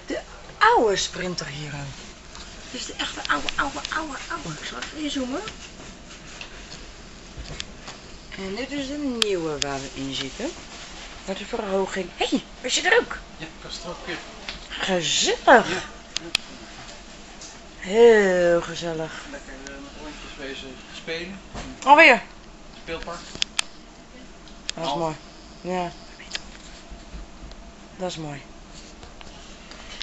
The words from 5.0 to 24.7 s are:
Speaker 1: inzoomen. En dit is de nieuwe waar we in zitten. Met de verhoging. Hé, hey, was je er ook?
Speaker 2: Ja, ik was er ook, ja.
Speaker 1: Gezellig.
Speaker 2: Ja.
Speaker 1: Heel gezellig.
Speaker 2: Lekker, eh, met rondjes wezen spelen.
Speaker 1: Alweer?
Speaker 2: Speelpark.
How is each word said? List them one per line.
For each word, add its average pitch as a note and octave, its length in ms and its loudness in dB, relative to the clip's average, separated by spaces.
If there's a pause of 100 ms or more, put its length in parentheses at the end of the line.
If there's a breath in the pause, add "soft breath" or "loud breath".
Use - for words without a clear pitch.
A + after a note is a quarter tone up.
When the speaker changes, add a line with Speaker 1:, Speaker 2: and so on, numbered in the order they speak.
Speaker 1:
inzoomen. C#4 380 -2 (3000)
En F#3+ 180 -4
dit B3+ 160 -4
is C#4 160 -2
de C#4 380 -2
nieuwe E3 340 -2
waar C#3 220 -2
we C3+ 140 -8
in C3+ 200 -6
zitten. C3+ 360 -6 (760)
Met F#3+ 140 -4
de G#3 80 -10
verhoging. F#3+ 680 -2
Hé, - 100 2
hey, B3+ 160 2 (200)
was B3+ 120 -2
je E4 140 2
er A4+ 120 8
ook? - 180 0 (200)
Speaker 2:
Ja, D#3+ 80 -8
ik - 160 -14
was - 220 -10
er E3+ 40 -10
ook, - 180 -10
ja. E3+ 80 -4 (540)
Speaker 1:
Gezellig. G3 1000 6
Speaker 2:
Ja. F#3 120 0 (2000)
Speaker 1:
Heel F#3 840 10
gezellig. D#3+ 500 -4 (180)
Speaker 2:
Lekker, C#3 220 -12
eh, C#3 180 -12
met C#3 220 -12 (100)
rondjes C#3 360 -12
wezen C3+ 380 -10 (180)
spelen. F3 460 -8 (440)
Speaker 1:
Alweer? C#4+ 380 12 (600)
Speaker 2:
Speelpark. E3+ 360 -6 (1600)